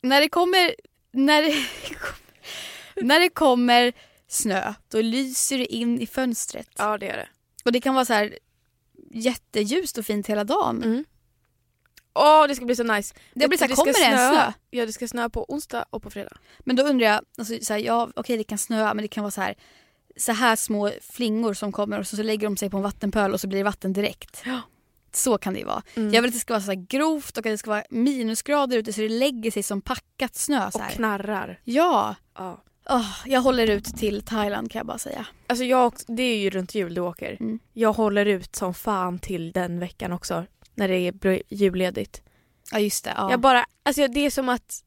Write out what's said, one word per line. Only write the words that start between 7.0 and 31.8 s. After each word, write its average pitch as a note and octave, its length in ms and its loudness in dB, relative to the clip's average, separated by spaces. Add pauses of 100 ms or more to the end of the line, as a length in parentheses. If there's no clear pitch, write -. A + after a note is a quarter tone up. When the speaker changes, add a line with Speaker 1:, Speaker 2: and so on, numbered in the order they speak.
Speaker 2:
gör - 120 -6
det. - 100 -10 (380)
Speaker 1:
Och A#3+ 60 2
det A#3+ 100 2
kan C4 140 0
vara C4 100 4
så A#3+ 80 0
här G#3+ 240 0 (760)
jätteljust A#3+ 840 -2
och A3 80 -8
fint G#3 220 -4
hela G#3+ 160 -2
dagen. A#3+ 400 0
Speaker 2:
Mm. A#3 220 0 (1120)
Åh, D4+ 280 8
det C#4 80 0
ska B3 100 -8
bli A#3+ 100 2
så A#3+ 80 -2
nice. G#3+ 300 -2 (200)
Speaker 1:
Det C#4+ 140 2
blir E4 100 4
så - 60 4
här, B3 60 2
Speaker 2:
Det C4 60 0
ska C4+ 80 6
Speaker 1:
kommer C#4 160 4
det D#4+ 60 8
en A#3+ 120 6
Speaker 2:
snö? B3+ 140 6 (100)
Speaker 1:
snö? A3 120 2 (160)
Speaker 2:
Ja, A#3+ 160 -2
det A3 80 -8
ska B3 140 -8
snö A#3 220 -4
på - 200 -6
onsdag C#4 400 -6
och G#3+ 140 -10
på G#3 60 -16
fredag. - 280 -14 (220)
Speaker 1:
Men B3+ 160 0
då C4 80 6
undrar C4 240 4
jag, G#3+ 140 2 (160)
alltså, A3 240 -6
så A3 120 -4
här, G#3+ 60 0
ja, A#3 360 0
okej, A#3 220 -4
det G#3+ 60 -4
kan G#3 140 -6
snöa, A3 360 0
men G#3 80 -4
det G#3+ 60 -8
kan G#3 160 -6
vara G3+ 80 -6
så G3 100 -6
här, - 140 -4 (640)
så - 140 -2
här A3+ 240 2
små G#3 360 -2 (200)
flingor A3 420 -2
som G#3 180 -6
kommer G#3 280 -4
och F#3+ 80 -6
så, - 80 -8
så G#3+ 80 -4
lägger G#3+ 240 -2
de G3+ 100 -2
sig G3+ 120 -4
på G3 80 -4
en G3 60 -2
vattenpöl G3+ 500 0
och F#3 80 -2
så G3 60 -6
blir G3 100 -4
det G3 60 0
vatten G3 300 -2
direkt. - 520 -6
Speaker 2:
Ja. B3+ 160 -6 (500)
Speaker 1:
Så A3+ 260 2
kan F#3+ 160 -4
det - 60 -6
ju - 60 -10
vara. G#1 180 -6 (120)
Speaker 2:
Mm. G#3+ 180 -2
Speaker 1:
Jag A#3 80 6
vill B3 80 0
att A#3 60 -6
det A#3+ 40 -4
ska - 140 -4
vara G#3+ 100 0
så G3+ 80 -6
här F#3 180 -6
grovt D4 480 0
och A3 80 -6
att A3+ 60 -2
det G#3+ 60 -4
ska A3 120 -12
vara G#3 200 -2
minusgrader B3+ 880 0
ute A3 160 -4
så G#3+ 80 -4
det G#3+ 80 0
lägger A#3 420 0
sig G3+ 120 -4
som G3+ 180 -4
packat - 540 -6
snö - 360 0
så - 80 -4
här. - 80 -8
Speaker 2:
Och - 60 -8
knarrar. G3+ 680 -4
Speaker 1:
Ja. A#3+ 520 2 (220)